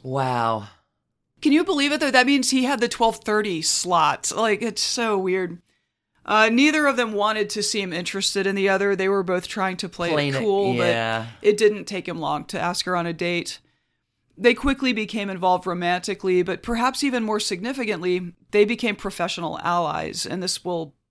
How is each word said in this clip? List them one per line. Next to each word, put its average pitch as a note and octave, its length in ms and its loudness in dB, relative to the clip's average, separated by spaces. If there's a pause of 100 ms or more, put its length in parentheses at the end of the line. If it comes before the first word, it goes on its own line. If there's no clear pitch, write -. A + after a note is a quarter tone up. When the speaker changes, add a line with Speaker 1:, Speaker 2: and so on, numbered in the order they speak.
Speaker 1:
Wow. A#2+ 640 0 (720)
Speaker 2:
Can C#4+ 120 4
you E4 120 6
believe C#4+ 260 2
it, D4 100 0
though? D4 100 2
That B3+ 160 6
means C#4 240 2
he B3+ 140 2
had C4 160 0
the A#3 80 0
twelve A3+ 280 0
thirty G#3 460 -2
slot. D#3+ 760 0
Like, G#3+ 240 0
it's A3+ 220 -4
so A3+ 340 -2
weird. F#3 460 -2 (640)
Uh, G#3+ 240 4
neither D4 360 4
of C4+ 100 2
them A#3 160 0
wanted G#3 380 0
to G#3 120 -4
seem G3 300 -2
interested F#3+ 540 -2
in G3 80 2
the G3 140 2
other. G3 260 2
They F#3+ 140 0
were G3 140 2
both F3+ 240 -2
trying F#3+ 320 -4
to F#3+ 100 -8
play F3 220 -4
Speaker 1:
Playing C#3+ 240 2
Speaker 2:
it C3+ 40 -2
Speaker 1:
it, - 20 -2
Speaker 2:
cool, G3+ 340 2
Speaker 1:
yeah. A2+ 520 0 (140)
Speaker 2:
but - 80 4
it G#3 80 6
didn't G#3 280 4
take F#3 240 -8
him E3 100 -6
long D3 280 -4
to - 140 -6
ask F3 240 -2
her F3+ 120 -2
on E3+ 100 -2
a E3+ 60 -4
date. F3 460 -4 (800)
They A#3+ 180 4
quickly C4+ 380 0
became G#3 380 -4
involved F3+ 360 2
romantically, F3+ 760 0
but F3 200 -4
perhaps A#3+ 420 -2
even B3+ 180 0
more G#3+ 160 0
significantly, F#3 920 -4 (180)
they G#3 140 6
became A3+ 320 0
professional F3+ 640 -6
allies, E3+ 640 -2
and F3+ 160 -6
this - 220 -6
will E3+ 300 -6 (160)